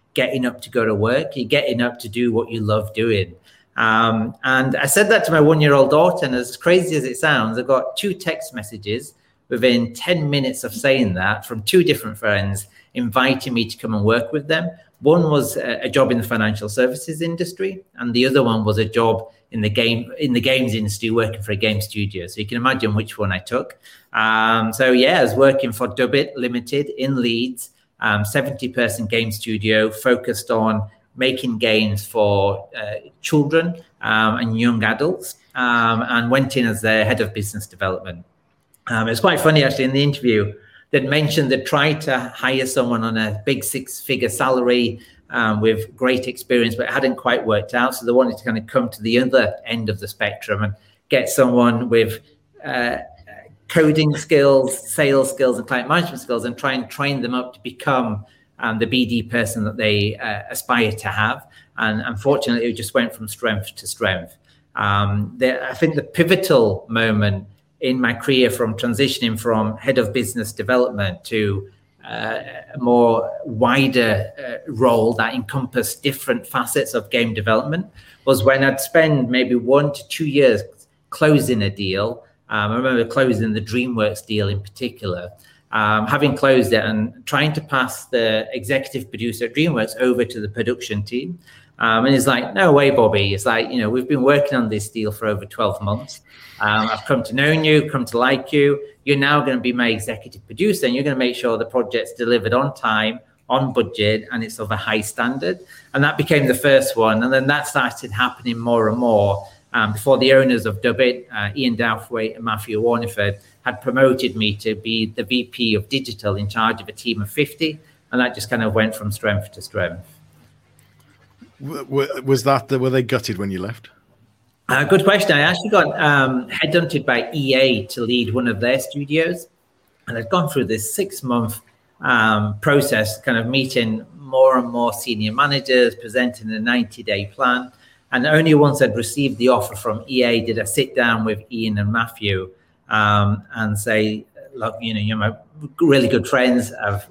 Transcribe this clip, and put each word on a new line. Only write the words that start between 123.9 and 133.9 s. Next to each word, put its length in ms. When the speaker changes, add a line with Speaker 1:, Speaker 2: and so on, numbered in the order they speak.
Speaker 1:
Uh, 140
good 200
question. 320
I 60
actually 280
got, 300
um, 500
headhunted 540
by 300
E 220
A 320
to 140
lead 320
one 140
of 120
their 200
studios. 680
And 100
I'd 120
gone 200
through 160
this 280
six-month, 640
um, 580
process, 640
kind 160
of 100
meeting 580